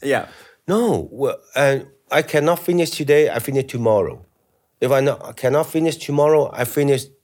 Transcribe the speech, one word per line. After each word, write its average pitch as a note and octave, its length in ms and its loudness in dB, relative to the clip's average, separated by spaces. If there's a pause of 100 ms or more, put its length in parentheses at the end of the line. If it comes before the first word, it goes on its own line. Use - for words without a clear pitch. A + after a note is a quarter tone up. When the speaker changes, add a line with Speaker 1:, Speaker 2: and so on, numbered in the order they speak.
Speaker 1:
Yeah. C3 260 -2 (400)
Speaker 2:
"No, F3+ 440 0
well, B2+ 260 -4 (180)
and C3+ 320 0 (240)
I C#3+ 100 2
cannot D#3 380 0
finish F3 320 0
today. D3 380 2
I G2 100 -4
finish C3+ 280 -2
tomorrow. G#2+ 580 0 (540)
If B2+ 120 0
I C3+ 100 4
not, - 360 -4
cannot C#3+ 300 0
finish D#3+ 300 -2
tomorrow, D3 560 2
I B2 120 -4
finish C#3 380 0 (200)